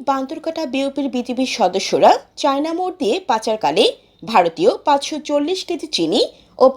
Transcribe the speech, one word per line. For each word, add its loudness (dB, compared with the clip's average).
বান্দরকাটা -4
বিওপির -4
বিজিবির -4
সদস্যরা 4
চায়না -2
মোড় -4
দিয়ে 0
পাচারকালে 0
ভারতীয় 2
পাঁচশো 0
চল্লিশ -2
কেজি -6
চিনি 2
ও 10